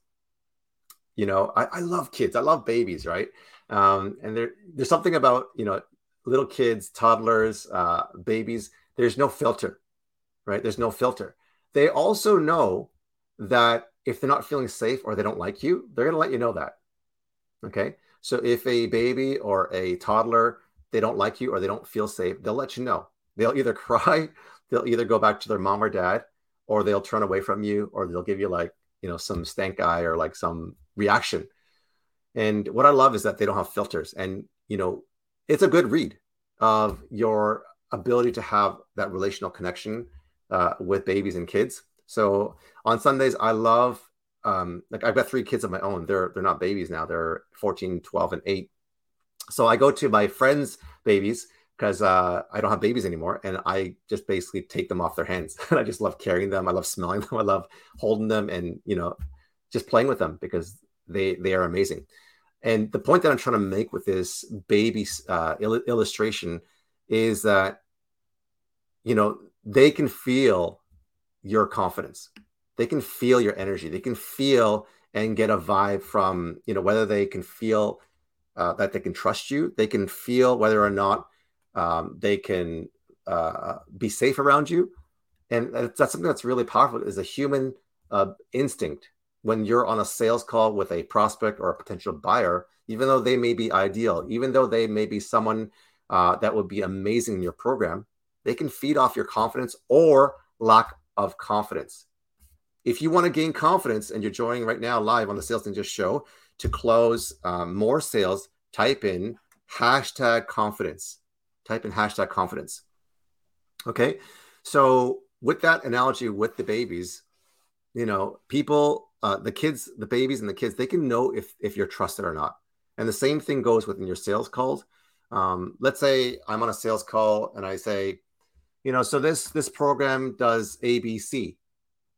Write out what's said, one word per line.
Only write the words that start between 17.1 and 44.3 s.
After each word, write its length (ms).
okay? 300
So 160
if 280
a 200
baby 520
or 360
a 240
toddler, 640
they 100
don't 160
like 240
you 100
or 80
they 80
don't 180
feel 220
safe, 340
they'll 120
let 240
you 60
know. 240
They'll 220
either 160
<laughs> 120
cry, 440
they'll 180
either 160
go 160
back 220
to 80
their 100
mom 240
or 60
dad, 340
or 160
they'll 180
turn 200
away 200
from 220
you, 280
or 160
they'll 160
give 160
you, 80
like, 240
you 80
know, 80
some 280
stank 340
eye 220
or, 160
like, 180
some 400
reaction. 520
And 360
what 160
I 40
love 260
is 80
that 140
they 80
don't 100
have 140
filters. 440
And, 320
you 100
know, 260
it's 160
a 40
good 240
read 260
of 400
your 540
ability 420
to 80
have 360
that 160
relational 400
connection, 560
uh, 300
with 260
babies 300
and 120
kids. 360
So 500
on 140
Sundays, 400
I 120
love, 500